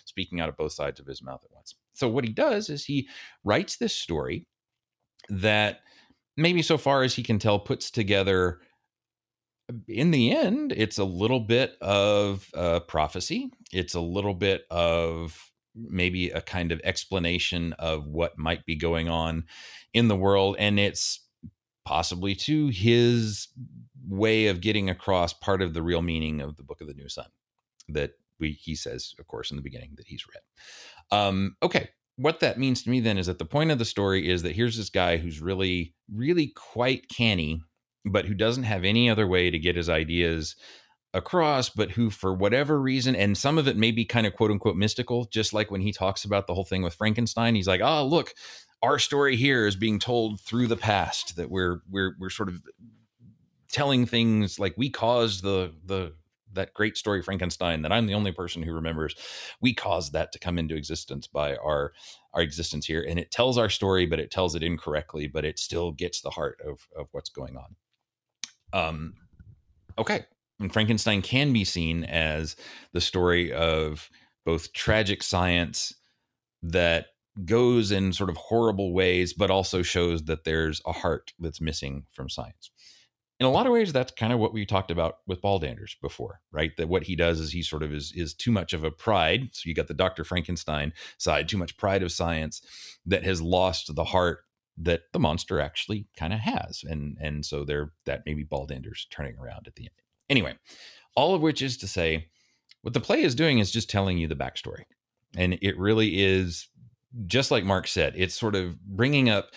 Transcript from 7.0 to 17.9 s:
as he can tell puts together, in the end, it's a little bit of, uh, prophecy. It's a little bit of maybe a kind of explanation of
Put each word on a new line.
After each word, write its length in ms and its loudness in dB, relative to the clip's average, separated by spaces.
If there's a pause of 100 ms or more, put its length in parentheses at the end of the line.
as 120 2
he 80 -6
can 160 2
tell 200 2
puts 320 -6
together, 680 2 (1300)
in 240 2
the 220 6
end, 400 2
it's 240 0
a 60 2
little 360 2
bit 400 2
of, 760 2
uh, 260 2
prophecy. 720 -2 (220)
It's 220 -4
a 60 -2
little 340 -2
bit 360 0
of 800 0 (380)
maybe 440 0
a 100 -4
kind 320 -4
of 120 -4
explanation 920 -2
of 320 -4